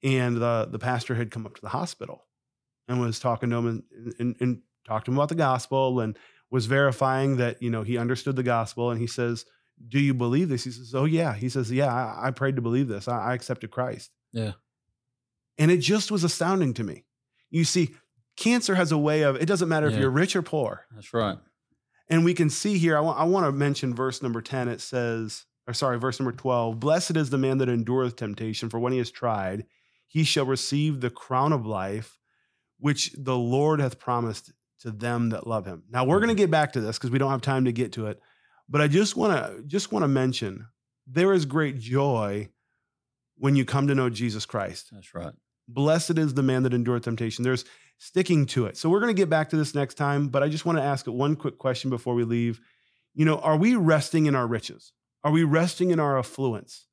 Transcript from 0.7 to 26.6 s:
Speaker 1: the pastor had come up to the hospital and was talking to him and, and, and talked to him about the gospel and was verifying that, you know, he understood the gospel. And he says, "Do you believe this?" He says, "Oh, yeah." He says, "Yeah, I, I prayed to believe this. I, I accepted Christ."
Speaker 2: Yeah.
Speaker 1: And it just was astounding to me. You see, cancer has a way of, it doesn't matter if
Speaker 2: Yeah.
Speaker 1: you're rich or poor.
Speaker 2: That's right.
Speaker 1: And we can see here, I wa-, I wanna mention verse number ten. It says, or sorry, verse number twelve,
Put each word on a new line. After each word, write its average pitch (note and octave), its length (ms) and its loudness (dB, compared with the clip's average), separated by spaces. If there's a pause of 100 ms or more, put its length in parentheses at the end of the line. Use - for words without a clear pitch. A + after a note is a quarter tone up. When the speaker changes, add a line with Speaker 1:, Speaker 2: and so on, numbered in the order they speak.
Speaker 1:
the A2+ 100 -8
pastor A#2+ 360 -4
had A2+ 160 -4
come A2 140 -10
up G2+ 100 -18
to - 60 -20
the G2+ 80 -14
hospital G2+ 560 -8 (640)
and B2 100 -2
was A#2 180 -2
talking A#2+ 340 -2
to A#2+ 40 -2
him A#2 120 -2
and, A#2 520 -10
and, A#2+ 220 -2
and B2 200 -2 (240)
talked A2 200 -4
to B2 60 -2
him C3 60 0
about D3 120 2
the E3 60 -4
gospel C3 640 0
and A2 160 -4 (340)
was B2 140 0
verifying C3+ 720 2
that, A#2+ 240 -2
you B2 80 -2
know, A2+ 140 -2
he A#2+ 140 -2
understood B2 380 -2
the B2+ 80 -2
gospel. A#2+ 480 -2
And A#2 80 -4
he A#2 80 -4
says, A#2+ 380 -4 (420)
"Do B2+ 120 0
you C#3+ 140 2
believe C3 360 0
this?" B2+ 160 -2
He C3 60 -8
says, A#2+ 220 -16
"Oh, C3+ 120 0
yeah." D#3+ 280 0
He G#2+ 140 -4
says, A#2+ 240 -4
"Yeah, C3 220 2
I, A#2 340 -4
I C3 40 0
prayed C3+ 260 -2
to B2 40 -2
believe A#2+ 280 0
this. G2+ 180 -8
I, A#2+ 240 -2
I - 40 0
accepted A#2+ 360 -8
Christ." B2 400 -8 (220)
Speaker 2:
Yeah. A2 200 -4 (1040)
Speaker 1:
And D#3 140 6
it F3+ 60 6
just F#3 340 0
was F3+ 140 0
astounding F3 480 0
to A#2 100 -6
me. F2+ 220 -10 (440)
You E3 140 2
see, D#3+ 320 2 (400)
cancer A#3 400 2
has F3 160 2
a D#3+ 60 4
way D3+ 240 2
of, C#3 160 4
it D#3+ 80 0
doesn't E3+ 240 0
matter D#3 180 2
if C#3+ 60 2
Speaker 2:
Yeah. B2 80 0
Speaker 1:
you're C3+ 80 4
rich E3 260 2
or F#3 60 2
poor. A#2+ 520 -4
Speaker 2:
That's G#2+ 200 -20
right. G#2+ 240 0 (720)
Speaker 1:
And E3 160 4
we F3 80 4
can E3+ 160 2
see G3+ 280 0
here, E3 200 4
I - 20 4
wa-, D#3 140 0
I C3+ 100 2
wanna E3+ 300 2
mention C#3 420 0
verse B2+ 260 -4
number A#2 200 -4
ten. B2 260 -4
It A#2 140 -6
says, A#2 640 -6 (200)
or A#2+ 80 -8
sorry, B2+ 240 -2
verse B2 220 -4
number B2+ 140 -2
twelve, A#2+ 460 -2